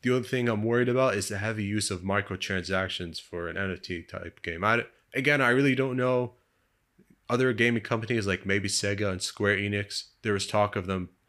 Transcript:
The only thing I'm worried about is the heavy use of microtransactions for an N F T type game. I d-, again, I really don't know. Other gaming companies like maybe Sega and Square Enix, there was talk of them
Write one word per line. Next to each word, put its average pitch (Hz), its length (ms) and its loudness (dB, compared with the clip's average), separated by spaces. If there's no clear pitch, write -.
The 123 80 2
only 127 160 0
thing 123 220 0
I'm 107 140 0
worried 120 260 4
about 127 260 4
is 101 120 -2
the 104 100 -4
heavy 107 260 -2
use 104 280 -2
of 90 100 -6
microtransactions 92 1200 -2
for 85 260 -8
an 82 100 -6
N 98 140 -4
F 87 100 -8
T 87 200 -8
type 87 400 -14
game. 85 220 -6
I 110 140 4
d-, - 60 -2
again, 135 280 2
I 123 80 4
really 131 260 4
don't 127 220 0
know. 127 360 0
Other 123 240 4
gaming 117 300 2
companies 110 420 0
like 92 200 0
maybe 98 220 0
Sega 101 440 0
and 92 100 -6
Square 101 360 0
Enix, 101 480 -4
there 107 120 0
was 98 140 -2
talk 104 280 2
of 92 120 -4
them 92 220 -4